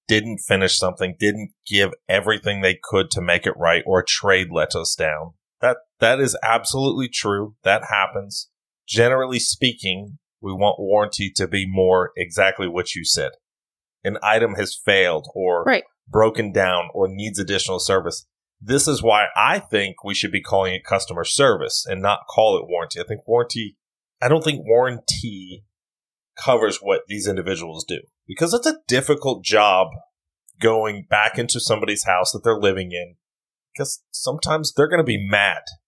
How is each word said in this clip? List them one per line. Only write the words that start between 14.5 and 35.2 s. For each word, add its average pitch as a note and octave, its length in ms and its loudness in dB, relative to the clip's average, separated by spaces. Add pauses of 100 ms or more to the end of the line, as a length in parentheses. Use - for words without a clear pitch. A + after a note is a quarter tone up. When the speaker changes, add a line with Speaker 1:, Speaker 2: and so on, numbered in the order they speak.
Speaker 1:
has G2 200 -4 (100)
failed F2+ 500 2
or F2+ 300 0
Speaker 2:
Right. B3+ 200 0 (240)
Speaker 1:
broken A2 440 2
down F2+ 420 0
or F#2+ 140 0
needs G2+ 300 -8
additional F#2+ 420 -4
service. F2+ 460 -2 (340)
This B2 280 0
is B2 140 -2
why G#2+ 240 6 (100)
I C#3 240 2
think G2 420 -4
we G2+ 120 -8
should G2+ 180 -4
be F#2 100 -4
calling F#2+ 320 0
it F#2+ 100 -10
customer F2+ 400 -4
service A2 600 0
and F#2+ 160 -8
not G2 260 0
call A2 280 4
it - 100 -4
warranty. E2+ 320 -6
I F2 60 -8
think G#2+ 240 -10
warranty, A#2 480 -2 (440)
I A#2+ 80 0
don't D#3 140 2
think D#3 220 -4
warranty A2 1000 -2 (720)
covers A2 440 2
what G2 260 0
these G2+ 220 -6
individuals E2+ 580 -6
do F2 140 -8 (260)
because E3+ 280 -2
it's A#3+ 120 -2
a D#4 120 0 (100)
difficult C3 560 0
job G2+ 440 4 (720)
going A2 480 0
back G#2 300 2
into A#2+ 220 -4
somebody's G#2 440 -2
house F2+ 280 2
that G#2+ 100 -10
they're A2+ 160 2
living F#2+ 340 0
in, F2 240 -10 (560)
because - 380 -8
sometimes D#3 600 -4
they're D3 160 4
gonna E3+ 160 2
be G#2+ 240 -2